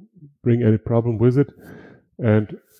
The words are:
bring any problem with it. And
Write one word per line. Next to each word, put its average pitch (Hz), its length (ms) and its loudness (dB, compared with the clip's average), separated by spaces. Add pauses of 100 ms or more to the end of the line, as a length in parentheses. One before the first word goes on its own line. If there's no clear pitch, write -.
(440)
bring 120 200 0
any 110 140 2
problem 117 420 -4
with 123 180 2
it. 143 160 0 (640)
And 107 400 -2 (220)